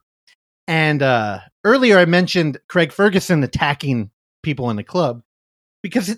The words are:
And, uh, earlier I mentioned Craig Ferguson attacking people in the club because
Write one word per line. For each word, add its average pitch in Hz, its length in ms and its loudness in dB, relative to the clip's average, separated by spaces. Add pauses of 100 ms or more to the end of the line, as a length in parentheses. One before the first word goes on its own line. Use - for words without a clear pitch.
(680)
And, 156 340 0
uh, 110 380 0 (240)
earlier 233 340 4
I 180 60 6
mentioned 170 540 0 (100)
Craig 165 240 0
Ferguson 190 500 0
attacking 131 680 -4 (320)
people 131 280 -6
in 107 60 -4
the 104 80 -8
club 131 380 -4 (600)
because 196 360 -4